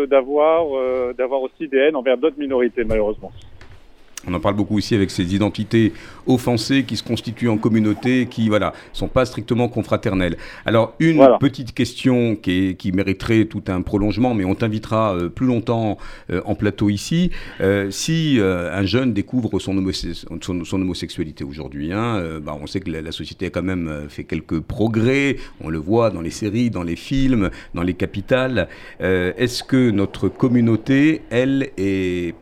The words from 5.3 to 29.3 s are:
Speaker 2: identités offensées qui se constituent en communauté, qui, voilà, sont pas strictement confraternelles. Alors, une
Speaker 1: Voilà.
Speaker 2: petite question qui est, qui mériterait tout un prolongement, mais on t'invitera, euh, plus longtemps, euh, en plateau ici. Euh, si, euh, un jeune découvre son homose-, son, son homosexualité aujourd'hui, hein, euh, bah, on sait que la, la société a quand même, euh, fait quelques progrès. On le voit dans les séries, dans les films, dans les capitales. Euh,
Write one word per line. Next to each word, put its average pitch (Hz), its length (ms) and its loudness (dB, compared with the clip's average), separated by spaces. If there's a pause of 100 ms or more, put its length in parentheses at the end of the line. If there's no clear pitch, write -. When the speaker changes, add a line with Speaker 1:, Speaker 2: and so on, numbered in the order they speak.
Speaker 2:
identités 104 580 2 (340)
offensées 127 560 2
qui 113 140 -6
se - 80 -6
constituent 120 440 -2
en 110 80 2
communauté, 113 680 2
qui, 113 220 0
voilà, 98 240 2 (200)
sont 92 160 -4
pas 127 160 2
strictement 120 440 0
confraternelles. 95 680 0 (300)
Alors, 113 320 4
une 160 180 6
Speaker 1:
Voilà. 131 220 10
Speaker 2:
petite 135 340 0
question 120 640 0
qui 98 160 -4
est, 92 240 2
qui 95 180 -6
mériterait 98 520 2
tout 107 240 -6
un 92 120 0
prolongement, 104 540 2
mais 101 100 0
on 92 100 2
t'invitera, 110 600 0
euh, 87 140 -2
plus 127 180 -2
longtemps, 113 520 0 (320)
euh, 87 140 -2
en 101 120 -2
plateau 104 340 2
ici. 165 400 0 (300)
Euh, 98 300 2
si, 156 480 0
euh, 90 360 0
un 98 100 0
jeune 120 280 2
découvre 101 480 -2
son 98 180 -2
homose-, 92 480 -4 (140)
son, 90 240 -4
son 95 180 -2
homosexualité 82 640 -6
aujourd'hui, 71 480 -8
hein, 110 260 -2
euh, 80 220 -6
bah, 76 200 -8
on 73 60 -10
sait 95 140 -6
que 85 100 -6
la, 80 100 -6
la 80 120 -8
société - 340 -8
a 85 40 -6
quand 87 120 -4
même, 87 260 -2
euh, 76 200 -8
fait - 160 -12
quelques 82 360 -4
progrès. 117 760 0 (260)
On 69 80 -8
le 80 80 -4
voit 107 320 2
dans 90 100 -6
les 82 100 -6
séries, 117 400 -2
dans 92 120 -4
les 85 140 -4
films, 131 540 2 (220)
dans 87 120 -4
les 90 100 0
capitales. 113 720 0 (320)
Euh, 90 380 2